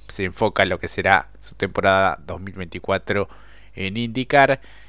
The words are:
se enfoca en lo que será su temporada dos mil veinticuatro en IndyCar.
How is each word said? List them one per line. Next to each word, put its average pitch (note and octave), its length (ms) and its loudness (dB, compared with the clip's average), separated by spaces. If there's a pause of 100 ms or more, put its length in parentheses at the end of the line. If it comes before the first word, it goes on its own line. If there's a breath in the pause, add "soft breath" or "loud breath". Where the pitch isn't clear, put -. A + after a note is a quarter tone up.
se - 160 -8
enfoca G2 380 0
en F#2 80 0
lo F2+ 100 -4
que F2 80 -8
será F#2+ 400 2 (100)
su - 160 -18
temporada F#2+ 720 2
dos F2 140 -10
mil F#2+ 140 -12
veinticuatro F#2+ 720 -4 (460 loud breath)
en F#2+ 240 -8
IndyCar. C3 640 2 (260 loud breath)